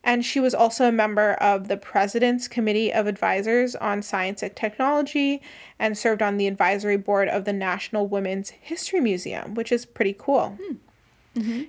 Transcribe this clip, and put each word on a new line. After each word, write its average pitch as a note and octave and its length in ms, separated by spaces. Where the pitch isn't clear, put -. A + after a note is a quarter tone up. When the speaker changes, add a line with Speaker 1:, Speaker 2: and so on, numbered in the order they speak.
Speaker 1:
And A#3+ 220
she C#4 160
was C4 140
also A#3 340
a A#3 40
member G#3+ 420
of G3+ 340
the G3 80
President's A#3 720
Committee G#3+ 420
of G#3 160
Advisors G#3 720
on G#3 240
Science G3 420
and G3 140
Technology C#4 840
and G#3+ 200
served A3 240
on G3+ 160
the G3+ 80
advisory G3+ 500
board G3 320
of G3 160
the G3+ 80
National G3 540
Women's G3 420
History - 520
Museum, G3+ 540
which A3+ 160
is A#3+ 140
pretty G3+ 340
cool. G#3 440
Speaker 2:
Hmm. F4+ 120
Mm-hmm. A#3 320